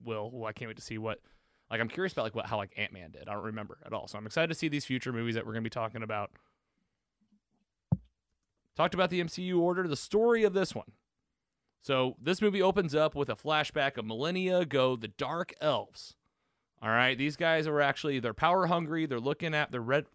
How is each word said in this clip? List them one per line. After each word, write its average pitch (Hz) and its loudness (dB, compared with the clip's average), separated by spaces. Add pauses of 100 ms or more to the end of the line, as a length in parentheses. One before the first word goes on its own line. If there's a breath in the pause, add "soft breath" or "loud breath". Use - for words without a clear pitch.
will. 110 -6
Well, 117 -8
I 107 -6
can't 113 -12
wait 110 -12
to 120 -18
see 113 -10
what. 110 -4 (500 soft breath)
Like, 113 -2
I'm 113 2
curious 180 -2
about, 120 -2
like, 110 -4
what, 110 -4
how, 110 -2
like, 98 -4
Ant-Man 90 -8
did. - -16
I 104 -4
don't 104 -6
remember 107 -8
at - -8
all. - -6
So 104 -10
I'm 107 -10
excited 160 0
to 165 -4
see 165 -2
these 147 -2
future 131 -4
movies 117 -2
that 110 -4
we're 110 -8
gonna 113 -4
be 113 -4
talking 113 -6
about. 107 -6 (2500)
Talked 170 2
about 175 2
the 180 0
M 170 -2
C 180 -8
U 180 2
order, 180 2
the 147 0
story 226 4
of 202 6
this 190 0
one. - -10 (880)
So 131 2
this 170 0
movie 202 4
opens 180 4
up 151 4
with 139 0
a 107 0
flashback 151 0
of 113 -6
millennia 180 0
ago, 131 2
the 113 -8
Dark 156 -6
Elves. 123 -2 (640)
All 110 0
right, 123 4
these 143 -2
guys 160 2
are 147 2
actually, 139 2
they're 113 -2
power 175 4
hungry. 165 0
They're 123 -2
looking 156 -2
at, 151 -2
they're 127 -4
red, 127 0